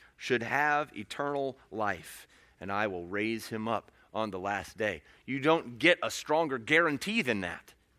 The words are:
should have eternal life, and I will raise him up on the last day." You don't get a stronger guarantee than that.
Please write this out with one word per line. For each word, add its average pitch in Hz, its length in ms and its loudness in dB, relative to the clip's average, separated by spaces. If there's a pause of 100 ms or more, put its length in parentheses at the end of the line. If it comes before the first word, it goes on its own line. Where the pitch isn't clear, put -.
(180)
should 120 240 0
have 147 520 2
eternal 139 640 -4 (120)
life, 98 560 -4 (340)
and 92 100 -8
I 104 180 0
will 87 180 -6
raise 107 400 -2
him 110 200 -6
up 113 240 -2 (220)
on 107 180 -2
the 92 80 -6
last 98 380 -4
day." 104 260 -2 (220)
You 135 160 -4
don't 131 380 2
get 170 240 6
a 113 80 0
stronger 151 480 0
guarantee 160 640 2
than 117 180 0
that. 87 320 -8 (260)